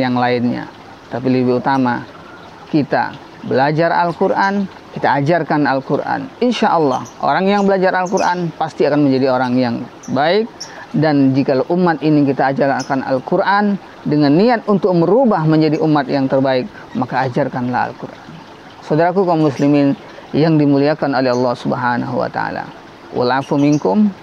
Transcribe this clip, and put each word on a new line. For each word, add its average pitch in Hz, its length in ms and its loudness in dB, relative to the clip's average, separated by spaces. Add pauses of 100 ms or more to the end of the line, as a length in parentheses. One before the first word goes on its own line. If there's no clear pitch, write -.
yang 127 160 -2
lainnya. 123 480 -2 (480)
Tapi 127 160 -4
lebih 127 320 0
utama 131 400 0 (720)
kita 127 400 -2 (320)
belajar 151 480 0
Al-Quran, 196 720 0 (320)
kita 131 240 0
ajarkan 151 480 0
Al-Quran. 131 720 -4
Insya 220 320 0
Allah, 131 320 0 (160)
orang 151 240 0
yang 202 240 2
belajar 185 240 2
Al-Quran 180 640 -2
pasti 160 320 -4
akan 147 160 2
menjadi 131 240 2
orang 127 240 0
yang 123 220 0 (340)
baik. 165 400 0 (400)
Dan 143 480 2
jikalau 139 400 0
umat 175 240 0
ini 147 240 2
kita 135 240 0
ajarkan 135 560 -2
Al-Quran 190 720 0 (240)
dengan 147 320 2
niat 220 320 2
untuk 190 320 2
merubah 185 480 2
menjadi 156 400 2
umat 147 240 2
yang 139 160 0
terbaik, 131 400 0 (320)
maka 127 320 -2
ajarkanlah 123 640 -4
Al-Quran. - 360 -16 (520)
Saudaraku 170 400 0
kaum 165 240 2
muslimin 143 480 2 (400)
yang 160 240 2
dimuliakan 143 560 2
oleh 127 160 0
Allah 123 240 0
Subhanahu 123 640 -4
wa 120 160 -2
taala. - 320 -6 (480)
Wal 123 160 0
afu 139 320 -2
minkum. 185 480 2 (120)